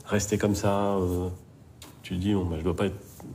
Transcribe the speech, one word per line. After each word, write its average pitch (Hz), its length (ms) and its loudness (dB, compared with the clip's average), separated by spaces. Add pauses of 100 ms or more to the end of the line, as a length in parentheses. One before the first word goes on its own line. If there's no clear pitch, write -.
restez 101 340 0
comme 104 160 4
ça, 101 420 2
euh, 90 320 0 (760)
tu - 120 -8
te 90 60 -2
dis, 101 140 2
bon, 95 100 2
bah, 85 140 -2
je 80 60 -4
dois 85 120 2
pas 101 100 2
être, 92 100 -2 (380)